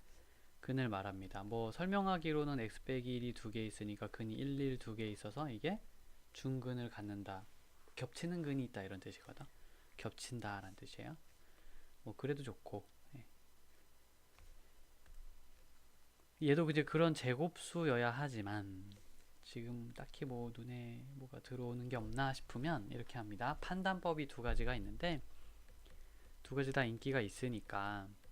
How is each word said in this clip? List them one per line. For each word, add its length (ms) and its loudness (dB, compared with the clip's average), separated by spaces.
근을 300 2
말합니다. 560 -2
뭐 260 2
설명하기로는 880 4
x 240 -2
빼기 320 2
일이 200 0
두 180 -4
개 120 2
있으니까 440 -2
근이 260 -2
일, 260 2
일, 200 4
두 160 -4
개 140 2
있어서 380 -2
이게 320 0
중근을 580 0
갖는다. 560 -4
겹치는 480 -2
근이 220 4
있다 180 -4
이런 160 -4
뜻이거든. 480 -10
겹친다라는 800 -4
뜻이에요. 420 -8
뭐 140 -8
그래도 260 0
좋고. 420 -6
예. 100 -10
얘도 180 10
이제 140 6
그런 320 8
제곱수여야 960 4
하지만 800 0
지금 500 -4
딱히 300 -6
뭐 320 -2
눈에 480 -6
뭐가 240 -10
들어오는 480 -2
게 80 0
없나 360 4
싶으면 580 0
이렇게 280 -4
합니다. 420 0
판단법이 680 2
두 120 -8
가지가 360 6
있는데 440 2
두 120 -6
가지 180 4
다 120 8
인기가 360 4
있으니까 880 0